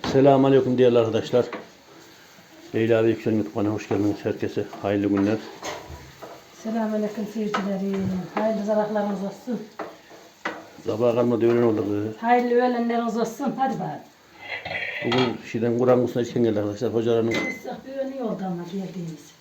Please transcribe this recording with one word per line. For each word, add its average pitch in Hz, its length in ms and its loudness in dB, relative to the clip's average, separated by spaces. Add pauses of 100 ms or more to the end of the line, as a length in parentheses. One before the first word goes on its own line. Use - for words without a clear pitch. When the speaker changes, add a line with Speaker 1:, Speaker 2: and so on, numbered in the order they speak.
(120)
Speaker 1:
Selamünaleyküm 135 640 6
değerli 123 200 6
arkadaşlar. 113 480 2 (1300)
Leyla 113 300 4
ve 113 40 6
Yüksel 110 240 0
YouTube 104 220 -2
kanalına 104 200 0
hoş 107 140 -8
geldiniz. 101 340 0
Herkese 104 420 -4 (180)
hayırlı 101 260 0
günler. 101 280 2 (1300)
Speaker 2:
Selamünaleyküm 214 720 -2
seyircilerim. 196 720 -2 (280)
Hayırlı 208 320 0
sabahlarınız 208 560 0
olsun. 202 380 -6 (1300)
Speaker 1:
Sabaha 113 280 2
kalmadı, 117 380 4
öğlen 120 100 4
oldu 107 220 2
kız. 104 380 -4
Speaker 2:
Hayırlı 240 320 2
öğlenleriniz 233 640 0
olsun. 233 420 -4
Hadi 262 160 0
bakalım. - 260 -6 (1040)
Speaker 1:
Bugün 120 300 0 (160)
şeyden, 117 260 0
Kur'an 123 240 6
kursuna 120 200 -2
erken 120 200 0
geldi 107 180 2
arkadaşlar. 104 340 -2
Hocaların 117 360 2
Speaker 2:
Biz 110 60 -2 (500)
bir 269 120 -14
öğlen 269 260 -6
oldu 196 220 -4
ama 175 160 -6 (100)
geldiğimiz. 170 580 -10 (100)